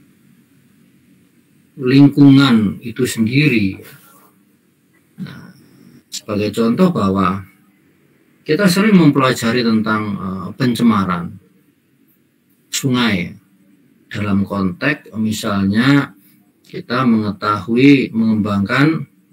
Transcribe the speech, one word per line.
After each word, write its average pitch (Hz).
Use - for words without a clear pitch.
lingkungan 135
itu 123
sendiri. 113
Nah, -
sebagai 104
contoh 117
bahwa 95
kita 170
sering 196
mempelajari 127
tentang, 110
eh, 92
pencemaran 101
sungai 113
dalam 101
konteks 98
misalnya 110
kita -
mengetahui, 113
mengembangkan 113